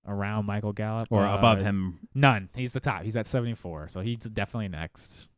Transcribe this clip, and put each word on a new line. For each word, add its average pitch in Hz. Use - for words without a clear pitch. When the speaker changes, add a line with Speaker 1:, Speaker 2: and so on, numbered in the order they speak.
Speaker 1:
Around 101
Michael 104
Gallup? 110
Speaker 2:
Or 101
above 101
Speaker 1:
Uh, 95
Speaker 2:
him? 95
Speaker 1:
none. 123
He's 123
the 131
top. 104
He's 107
at 110
seventy-four, 107
so 92
he's 113
definitely 107
next. -